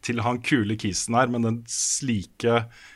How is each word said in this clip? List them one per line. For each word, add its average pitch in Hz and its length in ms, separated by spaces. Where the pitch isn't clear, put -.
til 120 220
han 123 180
kule 113 380
kisen 104 360
her, 123 140
med 120 140
den 117 240
slike 117 1000